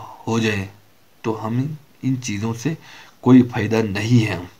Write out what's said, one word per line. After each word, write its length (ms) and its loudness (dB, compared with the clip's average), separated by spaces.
हो 140 -2
जाए, 280 -2
तो 100 -2
हमें 420 -4
इन 140 -2
चीज़ों 360 -6
से 220 -6
कोई 200 10
फ़ायदा 400 -2
नहीं 380 2
है। 180 -2